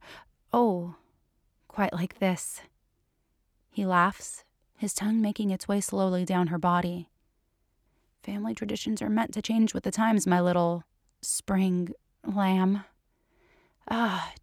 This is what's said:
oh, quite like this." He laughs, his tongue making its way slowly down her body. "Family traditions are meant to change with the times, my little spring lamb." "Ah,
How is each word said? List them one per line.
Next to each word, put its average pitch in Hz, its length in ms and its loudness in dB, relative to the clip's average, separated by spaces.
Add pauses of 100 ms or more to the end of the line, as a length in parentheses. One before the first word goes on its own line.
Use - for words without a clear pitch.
(520)
oh, 185 440 0 (720)
quite - 260 -2
like 175 240 -4
this." - 440 -2 (1080)
He 202 160 -4
laughs, 185 580 0 (320)
his 208 200 -4
tongue 220 260 0
making 208 300 0
its 190 160 -4
way 202 120 2
slowly 190 460 0
down 180 220 2
her 170 120 -2
body. 175 500 0 (1120)
"Family 208 320 -6
traditions 214 440 -4
are 214 100 -4
meant 220 260 0
to 214 80 -6
change 220 320 2
with 190 80 -4
the 202 80 -4
times, 220 340 2
my 180 160 4
little 175 420 2 (380)
spring 185 720 -2 (300)
lamb." 196 600 2 (1040)
"Ah, 220 560 -2